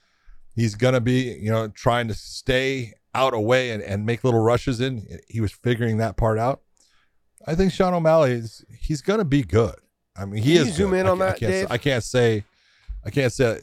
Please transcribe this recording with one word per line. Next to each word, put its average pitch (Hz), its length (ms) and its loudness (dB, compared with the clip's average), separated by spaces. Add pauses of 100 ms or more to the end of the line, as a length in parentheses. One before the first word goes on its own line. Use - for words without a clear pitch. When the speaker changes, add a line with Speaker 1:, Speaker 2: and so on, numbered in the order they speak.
(560)
Speaker 1:
He's 110 200 0
gonna 123 260 2
be, 123 400 -2
you 107 100 -2
know, 113 160 0
trying 120 400 0
to 107 60 -6
stay 127 800 -4 (200)
out 127 200 2
away 120 380 2
and, 104 120 -8
and 98 220 -4
make 117 180 -2
little 117 160 4
rushes 117 400 0
in. 127 260 -4 (220)
He 113 140 -6
was 104 100 -2
figuring 117 460 -2
that 110 180 -2
part 110 240 0
out. 131 220 -2 (840)
I 156 100 -4
think 190 180 2
Sean 185 200 0
O'Malley 160 380 4
is, 117 320 -8 (160)
he's 151 220 -4
gonna 208 240 0
be 143 180 2
good. 104 320 2 (400)
I 98 80 -10
mean, 101 180 -6
he 139 120 4
Speaker 2:
Can 170 80 6
Speaker 1:
is 131 80 2
Speaker 2:
you 180 40 -4
zoom 190 180 0
Speaker 1:
good. 185 100 2
Speaker 2:
in 185 60 2
Speaker 1:
I - 20 4
Speaker 2:
on 185 80 2
Speaker 1:
ca-, 190 80 -2
I - 60 0
Speaker 2:
that, - 80 -6
Speaker 1:
can't 117 140 -2
s-, 190 100 0
Speaker 2:
Dave? - 80 -6
Speaker 1:
I 120 60 -2
can't 131 280 -2
say, 113 400 2 (580)
I - 60 -8
can't 127 240 0
say 117 300 2